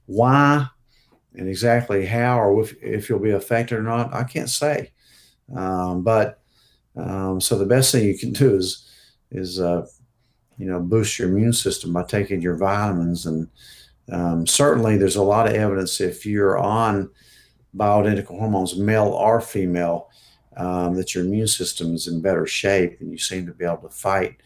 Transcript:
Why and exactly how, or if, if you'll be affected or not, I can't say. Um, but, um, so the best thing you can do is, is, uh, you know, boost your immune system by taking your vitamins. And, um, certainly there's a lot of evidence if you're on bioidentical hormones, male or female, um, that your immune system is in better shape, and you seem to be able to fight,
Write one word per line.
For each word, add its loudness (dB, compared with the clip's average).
Why 6
and -8
exactly 0
how, 0
or 4
if, -6
if -6
you'll 0
be 0
affected -2
or -4
not, -4
I -4
can't -6
say. -2
Um, -4
but, 0
um, -4
so 0
the 0
best 4
thing 2
you 0
can -6
do 4
is, -4
is, -8
uh, 0
you -10
know, -4
boost 0
your -2
immune 2
system -4
by -2
taking -4
your -2
vitamins. -2
And, -4
um, -2
certainly 4
there's 2
a 2
lot 4
of 0
evidence 0
if -4
you're 2
on 0
bioidentical 2
hormones, 0
male 2
or 4
female, -2
um, -2
that -4
your -2
immune -2
system -4
is -8
in -4
better 0
shape, 0
and -12
you -12
seem -6
to -12
be -10
able -2
to -20
fight, -2